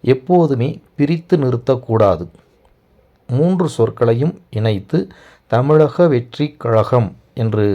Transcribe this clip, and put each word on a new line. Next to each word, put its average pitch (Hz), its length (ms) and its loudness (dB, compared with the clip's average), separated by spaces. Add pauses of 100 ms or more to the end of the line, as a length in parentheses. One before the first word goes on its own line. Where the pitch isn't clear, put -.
எப்போதுமே 143 760 0 (160)
பிரித்து 160 400 -2
நிறுத்தக்கூடாது. 117 880 0 (1040)
மூன்று 170 400 0
சொற்களையும் 117 680 0 (160)
இணைத்து 110 600 -4 (360)
தமிழக 151 600 2
வெற்றி 127 380 -2 (120)
கழகம் 113 580 0 (180)
என்று 107 400 -2